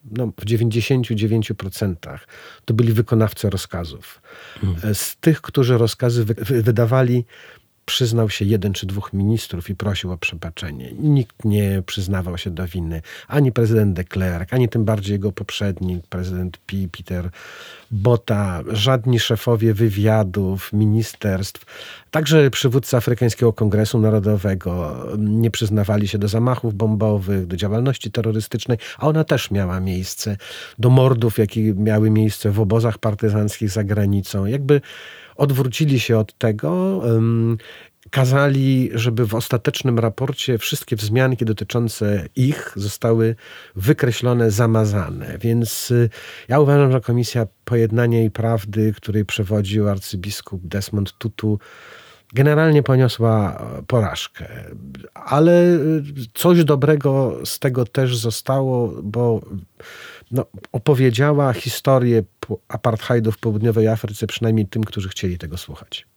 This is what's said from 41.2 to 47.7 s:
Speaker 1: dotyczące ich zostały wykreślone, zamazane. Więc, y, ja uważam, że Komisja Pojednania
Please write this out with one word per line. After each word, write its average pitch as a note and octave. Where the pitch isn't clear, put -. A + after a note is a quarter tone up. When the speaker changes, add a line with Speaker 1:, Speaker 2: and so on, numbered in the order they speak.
Speaker 1:
dotyczące G#2+
ich C3+
zostały A2+
wykreślone, A#2+
zamazane. G#2
Więc, A#2
y, A#2+
ja C#3
uważam, C#3+
że B2+
Komisja A#2+
Pojednania A#2